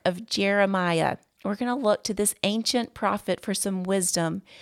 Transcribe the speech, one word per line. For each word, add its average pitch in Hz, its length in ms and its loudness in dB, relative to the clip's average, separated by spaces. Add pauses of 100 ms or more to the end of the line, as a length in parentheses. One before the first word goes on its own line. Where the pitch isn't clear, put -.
of 185 220 -2
Jeremiah. 196 920 2 (280)
We're 202 120 -2
gonna 247 200 -2
look 214 280 2
to 214 100 -4
this 202 280 0
ancient 226 500 0
prophet 202 480 -2
for 202 140 -4
some 190 300 -4
wisdom 180 580 0 (200)